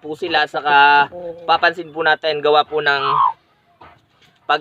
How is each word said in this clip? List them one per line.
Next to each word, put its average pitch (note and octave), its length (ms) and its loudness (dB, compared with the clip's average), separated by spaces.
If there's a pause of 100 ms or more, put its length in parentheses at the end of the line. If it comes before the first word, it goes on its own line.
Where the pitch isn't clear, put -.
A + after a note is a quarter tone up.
po D3+ 160 -12
sila. D#3 320 -2
Saka, C#3+ 560 4 (400)
papansin E3 480 -2
po D#3+ 80 -8
natin, D#3 400 -2
gawa D3 240 2
po D3+ 160 -6
ng, C#3 320 -2 (1300)
pag D3 180 -2